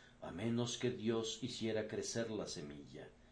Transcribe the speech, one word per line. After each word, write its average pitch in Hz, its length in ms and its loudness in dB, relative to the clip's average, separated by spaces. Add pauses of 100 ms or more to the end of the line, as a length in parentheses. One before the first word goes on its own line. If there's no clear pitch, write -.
(220)
a 87 100 -6
menos 117 460 2
que 120 140 2
Dios 110 500 2
hiciera 110 460 0
crecer 110 440 0
la 95 160 0
semilla. 73 600 -8 (240)